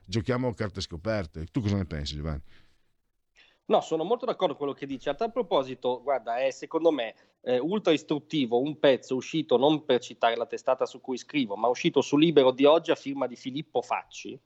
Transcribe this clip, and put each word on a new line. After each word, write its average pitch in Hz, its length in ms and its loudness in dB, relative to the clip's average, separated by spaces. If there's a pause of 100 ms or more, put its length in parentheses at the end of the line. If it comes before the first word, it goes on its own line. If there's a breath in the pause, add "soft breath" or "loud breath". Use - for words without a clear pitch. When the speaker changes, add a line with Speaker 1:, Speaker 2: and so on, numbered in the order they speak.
Speaker 1:
giochiamo 123 440 -2
a 113 60 -4
carte 98 260 -6
scoperte. 85 680 -6
Tu - 140 -4
cosa 101 160 0
ne 98 80 0
pensi, 73 320 -8
Giovanni? 73 260 -6 (1200 soft breath)
Speaker 2:
No, 202 140 4
sono 160 240 -4
molto 233 220 -4
d'accordo 185 300 -2
con 143 100 -6
quello 135 120 -6
che 143 80 -10
dici. 139 220 -8
A 143 60 -2
tal - 180 -4
proposito, 131 680 -2
guarda, 120 340 -2
è 131 140 0
secondo 160 400 0
me, 120 240 -2 (260 soft breath)
eh, 123 180 0
ultra 170 360 0
istruttivo 139 680 -2
un 143 180 -4
pezzo 131 360 2
uscito, 127 420 0
non 147 300 2
per 123 140 2
citare 117 360 -2
la 117 80 -2
testata 127 400 -2
su 120 160 -8
cui 127 160 -6
scrivo, 117 400 -4
ma 110 120 0
uscito 131 340 2
su 143 160 2
Libero 147 320 6
di 127 160 4
oggi 160 240 6
a 151 40 2
firma 135 320 -6
di 123 100 -8
Filippo 131 440 -6
Facci 107 640 -8